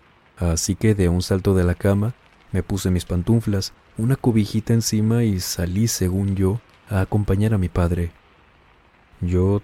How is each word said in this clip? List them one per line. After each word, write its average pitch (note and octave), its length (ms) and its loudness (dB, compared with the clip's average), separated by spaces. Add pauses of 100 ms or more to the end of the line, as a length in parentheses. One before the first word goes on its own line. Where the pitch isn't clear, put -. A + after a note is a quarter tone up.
(360)
así F2 400 -2
que A2 180 2
de F#2+ 140 2
un F2+ 140 2
salto F#2+ 340 0
de F2+ 80 2
la F2 100 2
cama G2+ 400 0 (380)
me F#2 100 0
puse F#2+ 300 -2
mis F2+ 120 0
pantuflas, G2+ 680 0 (260)
una A#2 160 0
cobijita A2 600 0
encima A2+ 500 0
y G2 160 0
salí, F2+ 480 -2
según F#2+ 480 -2
yo, F#2+ 240 0 (280)
a G2 120 0
acompañar G#2 520 0
a G#2 60 2
mi F2+ 100 0
padre. F2 440 0 (1080)
Yo F#2 440 2